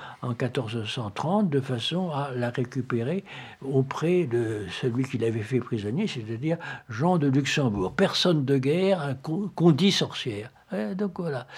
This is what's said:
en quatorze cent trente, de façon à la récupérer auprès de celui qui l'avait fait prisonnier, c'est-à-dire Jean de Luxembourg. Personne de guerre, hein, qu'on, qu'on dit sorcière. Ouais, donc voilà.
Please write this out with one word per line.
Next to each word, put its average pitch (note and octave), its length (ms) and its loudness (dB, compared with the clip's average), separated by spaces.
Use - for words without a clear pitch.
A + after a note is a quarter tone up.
en B2 120 -4
quatorze A#2 560 -2
cent G#2+ 220 -4
trente, F#3 380 0
de C#3 120 4
façon C3+ 480 -2
à C#3+ 260 -4
la A#2+ 140 0
récupérer B2 720 -2
auprès C#3 640 2
de A2+ 400 0
celui B2+ 240 0
qui B2 140 -4
l'avait A2+ 240 0
fait A#2+ 160 0
prisonnier, A#2 480 -2
c'est-à-dire A#2+ 500 -4
Jean D#3 280 2
de C#3+ 100 4
Luxembourg. C3 680 2
Personne F3 500 4
de C#3 140 4
guerre, F3 440 2
hein, C#3 200 -2
qu'on, F#3 340 -4
qu'on E3+ 160 6
dit E3 200 6
sorcière. A2+ 580 -4
Ouais, G3+ 220 -4
donc F#3+ 260 -4
voilà. C#3+ 280 -4